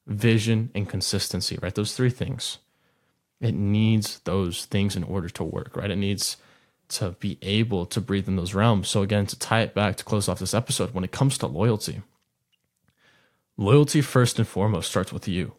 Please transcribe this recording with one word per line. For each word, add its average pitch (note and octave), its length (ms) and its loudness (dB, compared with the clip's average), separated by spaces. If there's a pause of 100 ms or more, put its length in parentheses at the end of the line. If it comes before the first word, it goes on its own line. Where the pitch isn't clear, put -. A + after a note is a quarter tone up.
vision, A2+ 720 2
and G2+ 140 -2
consistency, - 720 -2
right? F#2 100 -4
Those G#2 220 -2
three B2+ 160 2
things. - 480 -6 (800)
It A2 140 0
needs G#2 720 2
those F2 400 -2
things G2 320 0
in F2 80 -2
order F2+ 240 -4
to - 160 -8
work, - 320 -8
right? G2+ 140 -4
It F2+ 40 -4
needs G2 420 -2 (520)
to F#2 240 -4
be F#2+ 300 -6
able G2+ 440 0
to - 140 -4
breathe G2 260 -2
in F#2+ 100 -2
those F2+ 180 -4
realms. G2+ 340 4
So G#2 140 2
again, G2+ 240 2
to - 120 -10
tie A2+ 220 0
it - 120 -2
back, G2 240 2
to - 80 -12
close G#2 240 0
off F2+ 120 -2
this F#2 120 -4
episode, - 420 -2
when F#2 100 -4
it - 80 -8
comes C3+ 260 2
to - 80 -2
loyalty, G2+ 560 0 (1500)
loyalty C#3+ 440 6
first B2+ 380 2
and A2+ 100 2
foremost F#2+ 420 0
starts - 220 -2
with - 160 -8
you. F2+ 300 -2